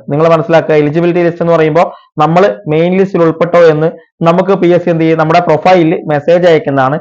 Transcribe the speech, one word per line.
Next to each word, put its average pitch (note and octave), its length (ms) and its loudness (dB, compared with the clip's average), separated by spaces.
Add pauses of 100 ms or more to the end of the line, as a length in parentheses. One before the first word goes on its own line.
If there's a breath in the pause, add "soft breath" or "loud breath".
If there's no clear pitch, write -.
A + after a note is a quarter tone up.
നിങ്ങൾ D3+ 200 0
മനസ്സിലാക്കുക, D#3+ 460 0
എലിജിബിലിറ്റി E3+ 460 0
ലിസ്റ്റ് E3+ 220 -2
എന്ന് E3+ 100 0
പറയുമ്പോൾ D#3+ 400 0 (260 loud breath)
നമ്മൾ F3+ 500 0
മെയിൻ E3+ 300 0
ലിസ്റ്റിൽ F#3 240 0
ഉൾപ്പെട്ടോ E3 360 0
എന്ന് D#3+ 320 2 (340 loud breath)
നമുക്ക് F3+ 280 0
പി F3 140 0
എസ് F3 180 2
സി F3+ 60 -2
എന്ത് D#3+ 120 0
ചെയ്യും, D#3+ 160 0
നമ്മുടെ D#3+ 220 2
പ്രൊഫൈലിൽ E3+ 680 0
മെസ്സേജ് E3 420 0
അയക്കുന്നതാണ്. C#3+ 520 0